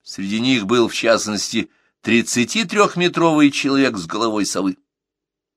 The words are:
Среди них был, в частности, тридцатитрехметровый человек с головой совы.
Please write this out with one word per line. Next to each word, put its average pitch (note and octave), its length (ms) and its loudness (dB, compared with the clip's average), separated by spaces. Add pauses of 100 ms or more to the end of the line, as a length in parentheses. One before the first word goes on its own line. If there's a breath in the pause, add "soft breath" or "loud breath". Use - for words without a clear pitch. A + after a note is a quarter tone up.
Среди G2+ 380 -6
них B2 240 0
был, A2+ 240 2
в - 60 -8
частности, G#2 760 -2 (340)
тридцатитрехметровый E3 1500 2
человек C3+ 460 0
с E2+ 100 -8
головой G#2+ 400 -2
совы. F#2+ 300 -2 (800)